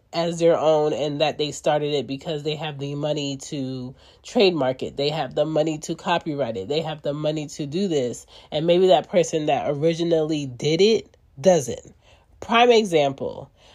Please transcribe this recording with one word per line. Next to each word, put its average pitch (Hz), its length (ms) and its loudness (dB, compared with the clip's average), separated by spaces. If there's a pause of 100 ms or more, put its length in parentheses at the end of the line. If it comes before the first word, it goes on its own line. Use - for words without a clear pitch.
(120)
as 170 280 -2
their 170 180 4
own, 151 340 2
and 147 300 -4
that 147 160 0
they 147 140 -4
started 147 420 -2
it 135 140 -4
because 143 360 -8
they 151 120 -4
have 151 240 -8
the 143 160 -8
money 143 420 -4
to 131 580 -10 (280)
trademark 156 580 0
it. - 160 -8
They 143 120 -2
have 147 260 -6
the 151 100 0
money 156 340 0
to 165 160 -8
copyright 143 640 -4
it. 95 100 -8
They 147 140 -2
have 156 220 -8
the 143 100 -4
money 151 340 -4
to - 180 -10
do 175 220 -4
this. 131 380 -4 (260)
And 165 140 -2
maybe 175 220 6
that 160 220 4
person 160 360 0
that 143 240 0
originally 156 800 0
did 147 340 -2
it 214 340 2 (240)
doesn't. 143 540 2 (460)
Prime 247 320 6
example, 160 800 2 (240)